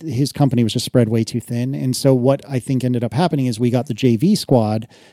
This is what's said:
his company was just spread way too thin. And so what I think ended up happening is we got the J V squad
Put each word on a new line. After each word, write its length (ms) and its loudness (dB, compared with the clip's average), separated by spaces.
his 280 -2
company 320 2
was 100 0
just 120 -2
spread 240 2
way 160 0
too 160 -6
thin. 340 -6
And 220 -4
so 180 4
what 340 2
I 120 -4
think 240 -2
ended 180 -2
up 100 -4
happening 340 0
is 120 -4
we 120 0
got 160 0
the 60 -6
J 240 2
V 200 2
squad 500 2